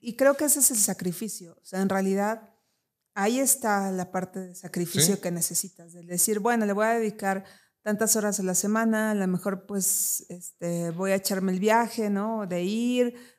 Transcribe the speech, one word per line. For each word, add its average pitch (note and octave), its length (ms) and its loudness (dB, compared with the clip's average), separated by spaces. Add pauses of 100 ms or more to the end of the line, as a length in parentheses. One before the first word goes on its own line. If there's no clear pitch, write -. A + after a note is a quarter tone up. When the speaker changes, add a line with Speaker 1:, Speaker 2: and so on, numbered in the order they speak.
Speaker 1:
y A#3 160 -8
creo C4+ 180 6
que D4+ 120 0
ese C#4 140 2
es C4 100 4
el B3 80 0
sacrificio. F#3 840 -4
O - 60 -20
sea, F#3 160 -4
en G3 80 2
realidad, G3 580 0 (680)
ahí G#3+ 240 2
está G3+ 540 2
la F#3 180 -4
parte F#3 300 -4
de F3+ 140 -12
sacrificio F3 600 0
Speaker 2:
Sí. G3 40 -6
Speaker 1:
que F3+ 100 -4
necesitas, E3+ 600 -4
de F3 120 -20
decir, F3+ 360 0
bueno, A#3 240 2
le G3+ 80 2
voy G#3 140 2
a A#3 120 2
dedicar G3+ 460 -2 (380)
tantas G#3+ 340 0
horas G#3 240 0
a - 20 -2
la F#3 120 0
semana, A3 560 2
a G#3+ 40 0
lo G3 120 0
mejor, F#3+ 400 -2
pues, - 640 -2
este, E3+ 640 -6
voy F#3 180 -2
a F#3+ 60 4
echarme F#3+ 360 0
el F#3 80 0
viaje, A3 480 2
¿no? G#3 380 -2
De F3 160 -2
ir, A#3+ 520 2 (240)